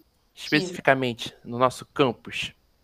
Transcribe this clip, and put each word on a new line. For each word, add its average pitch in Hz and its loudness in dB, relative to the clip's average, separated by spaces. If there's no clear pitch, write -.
Especificamente, 143 0
no 120 -8
nosso 127 2
campus, - -2